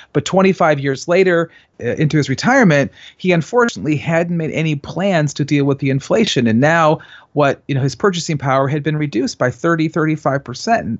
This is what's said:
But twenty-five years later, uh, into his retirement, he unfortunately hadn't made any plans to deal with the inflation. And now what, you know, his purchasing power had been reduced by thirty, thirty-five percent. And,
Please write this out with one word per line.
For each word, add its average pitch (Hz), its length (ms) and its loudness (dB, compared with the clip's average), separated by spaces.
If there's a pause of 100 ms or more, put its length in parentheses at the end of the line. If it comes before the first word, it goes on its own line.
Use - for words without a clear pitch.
(120)
But 143 120 0
twenty-five 180 560 2
years 135 280 -4
later, 175 420 2 (300)
uh, 117 80 -6
into 151 280 0
his 135 140 0
retirement, 165 600 2 (280)
he 185 140 0
unfortunately 175 640 0
hadn't 165 420 -2
made 156 140 -4
any 156 240 -2
plans 165 580 -2
to 147 100 -2
deal 143 220 0
with 139 140 0
the 139 100 0
inflation. 135 560 0
And 110 120 2
now 160 420 2 (340)
what, 143 340 2
you 139 60 -2
know, 131 80 0
his 139 140 -2
purchasing 170 420 -2
power 135 280 0
had 147 160 -2
been 151 140 -2
reduced 175 400 -4
by 127 140 0
thirty, 165 380 -2
thirty-five 156 540 -2
percent. 175 440 -4
And, 113 140 -6